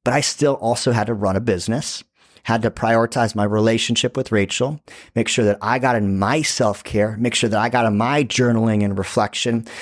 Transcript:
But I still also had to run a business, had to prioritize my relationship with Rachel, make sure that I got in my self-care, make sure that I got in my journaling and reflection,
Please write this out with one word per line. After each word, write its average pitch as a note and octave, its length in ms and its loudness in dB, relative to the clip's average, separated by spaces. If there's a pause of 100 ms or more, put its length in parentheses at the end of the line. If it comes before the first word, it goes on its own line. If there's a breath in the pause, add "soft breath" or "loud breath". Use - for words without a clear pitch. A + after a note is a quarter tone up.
But B2 80 0
I C#3+ 80 2
still C#3 360 0
also A#2 360 0
had G#2+ 140 0
to A#2 80 -4
run G2 220 0
a G2 40 0
business, A2+ 640 -2 (380 soft breath)
had A2+ 200 0
to A#2 80 2
prioritize A#2 640 0
my G#2 80 0
relationship A2+ 760 0
with C3 140 -4
Rachel, A#2+ 500 0 (360 loud breath)
make A#2 100 0
sure - 200 2
that G2+ 140 2
I A#2+ 200 0
got B2 160 2
in G2 200 0
my A2+ 260 0
self-care, G#2+ 760 -2
make A#2 160 -2
sure A#2 160 0
that G#2+ 80 0
I A2+ 100 0
got A#2+ 180 2
in G#2 100 2
my C3 260 2
journaling A2+ 640 2
and G2+ 120 -2
reflection, A#2 720 -2 (160 loud breath)